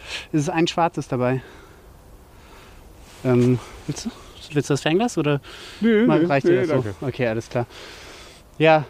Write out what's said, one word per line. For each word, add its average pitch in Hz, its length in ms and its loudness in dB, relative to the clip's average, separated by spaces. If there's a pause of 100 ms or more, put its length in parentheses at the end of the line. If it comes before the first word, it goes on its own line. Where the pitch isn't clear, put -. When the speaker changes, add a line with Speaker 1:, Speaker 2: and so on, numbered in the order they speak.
(340)
Speaker 1:
Es 156 80 2
ist 143 80 -2
ein 165 180 2
schwarzes 170 400 -2
dabei. 127 340 0 (1800)
Ähm, 123 360 4 (260)
willst - 220 -8
du? - 20 -6 (420)
Willst 147 180 -2
du 147 40 2
das 135 80 -2
Fernglas 190 380 0
oder 143 200 0 (400)
Speaker 2:
Nö, 220 280 4
Speaker 1:
mal, 156 140 4
Speaker 2:
nö, 170 40 2
Speaker 1:
reicht 143 220 2
dir 175 60 6
Speaker 2:
nö, 185 80 4
Speaker 1:
das 180 80 0
so? 151 40 0
Speaker 2:
danke. 117 280 -2
Speaker 1:
Okay, 131 260 -4
alles 110 220 -4
klar. 120 180 -2 (920)
Ja, 156 320 4